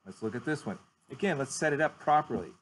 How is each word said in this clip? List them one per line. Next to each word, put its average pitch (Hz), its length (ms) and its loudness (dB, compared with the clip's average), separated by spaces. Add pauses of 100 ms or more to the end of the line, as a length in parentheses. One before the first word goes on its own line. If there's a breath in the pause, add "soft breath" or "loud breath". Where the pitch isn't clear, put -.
Let's - 180 -14
look - 120 -4
at - 100 -6
this 151 200 -2
one. 95 140 -4 (320)
Again, 180 260 0
let's 139 180 -4
set 151 180 2
it 143 80 2
up 151 180 0
properly. 131 500 2 (120)